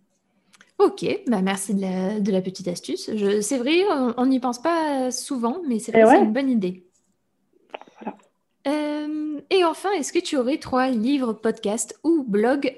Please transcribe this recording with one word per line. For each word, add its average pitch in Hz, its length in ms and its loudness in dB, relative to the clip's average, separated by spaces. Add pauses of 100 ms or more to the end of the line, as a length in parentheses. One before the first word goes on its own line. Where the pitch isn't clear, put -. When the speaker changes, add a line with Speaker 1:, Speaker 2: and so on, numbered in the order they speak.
(800)
Speaker 1:
Ok, 381 260 2 (220)
bah 214 160 2
merci 190 320 -2
de 196 60 0
la, 190 380 -2
de 202 120 0
la 185 100 2
petite 185 260 -8
astuce. 233 480 -6
Je, 202 260 2
c'est 247 180 -2
vrai, 311 300 2
on, 262 280 0
on 247 80 2
n'y 262 140 4
pense 247 220 -4
pas 294 500 0
souvent, 247 460 -4 (100)
mais 233 120 -2
c'est 220 120 -8
vrai 220 100 6
Speaker 2:
Et - 20 10
Speaker 1:
que 220 60 8
c'est 285 80 10
Speaker 2:
ouais. 403 80 6
Speaker 1:
une 214 80 0
bonne 269 160 0
idée. 190 340 -2 (1160)
Speaker 2:
Voilà. 220 160 -12 (500)
Speaker 1:
Euh, 302 720 -4 (120)
et 370 120 4
enfin, 330 340 -2
est-ce 269 140 -4
que 359 80 0
tu 339 160 -4
aurais 269 220 0
trois 262 320 -2
livres, 254 440 0
podcasts 220 720 -4
ou 311 240 2
blogs 240 500 2